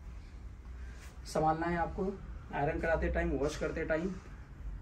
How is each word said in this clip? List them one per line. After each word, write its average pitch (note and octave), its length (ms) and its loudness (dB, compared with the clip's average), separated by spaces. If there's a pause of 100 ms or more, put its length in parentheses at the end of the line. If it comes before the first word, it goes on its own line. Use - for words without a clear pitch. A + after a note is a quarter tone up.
(1300)
संभालना D#3+ 400 4
है F3 120 4
आपको F#3+ 340 0 (420)
आयरन D#3 260 2
कराते E3 280 4
टाइम, E3+ 240 4
वॉश C#3+ 240 2
करते D3+ 280 0
टाइम। D#3+ 240 2 (720)